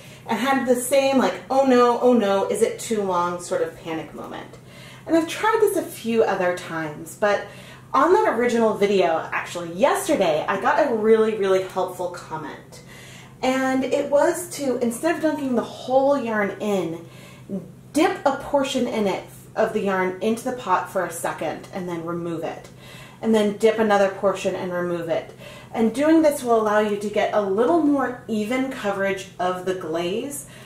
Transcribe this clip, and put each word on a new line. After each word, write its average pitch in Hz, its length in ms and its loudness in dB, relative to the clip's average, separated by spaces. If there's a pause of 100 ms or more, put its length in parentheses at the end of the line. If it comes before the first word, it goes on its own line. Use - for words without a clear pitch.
(260)
And 220 120 -2
had 254 280 0
the 247 100 4
same, 269 400 2
like, 196 340 2
"Oh 269 160 4
no, 240 340 6
oh 247 120 6
no, 196 360 2
is 202 120 -2
it - 180 2
too 208 240 -4
long?" 175 380 -2
sort 175 220 -2
of 165 200 -6
panic 160 300 -8
moment. - 460 -14 (480)
And 320 100 2
I've 320 120 2
tried 440 320 0
this 392 160 4
a - 60 0
few 226 400 -2
other 180 340 0
times, 160 600 -8
but 202 280 0 (480)
on 294 180 4
that 403 260 4
original 226 360 2
video, 175 580 2
actually 175 400 -8
yesterday, 196 720 2
I 196 140 -2
got 285 260 2
a 247 80 0
really, 220 420 4
really 190 260 2
helpful 180 480 -6
comment. - 720 -12 (580)
And 262 420 0
it 285 280 -2
was 302 460 2
to, 262 240 -2
instead 311 360 0
of 302 60 -6
dunking 285 320 0
the 220 80 0
whole 269 560 2
yarn 214 420 -2
in, 180 460 -2 (880)
dip 359 320 2
a 262 100 2
portion 262 500 -2
in 208 200 -2
it 180 180 -2 (320)
of - 160 0
the 214 80 0
yarn 185 400 0
into 226 240 -2
the 254 80 -4
pot 170 380 -2
for 180 160 -2
a 165 40 -8
second - 640 -6
and 180 160 -8
then 165 160 -6
remove 170 400 -6
it. - 240 -10 (540)
And 226 120 2
then 208 220 4
dip 220 220 4
another 202 320 4
portion 190 440 -2
and 185 180 -6
remove 175 360 -4
it. - 240 -4 (400)
And 226 220 2
doing 311 280 6
this 285 220 2
will 233 160 4
allow 214 200 2
you 208 180 0
to 208 100 -4
get 202 260 0
a 208 60 4
little 240 420 2
more 269 460 0
even 226 420 -2
coverage 196 580 -4 (100)
of 180 260 -2
the 185 100 -2
glaze, 175 720 -6 (200)